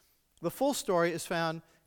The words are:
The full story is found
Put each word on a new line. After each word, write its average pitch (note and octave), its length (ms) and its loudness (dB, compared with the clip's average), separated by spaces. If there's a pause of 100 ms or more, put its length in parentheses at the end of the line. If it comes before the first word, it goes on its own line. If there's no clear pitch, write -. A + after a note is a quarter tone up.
(420)
The E3 100 -2
full C4+ 220 2
story F3 380 2
is E3 140 -6
found E3 360 -2 (260)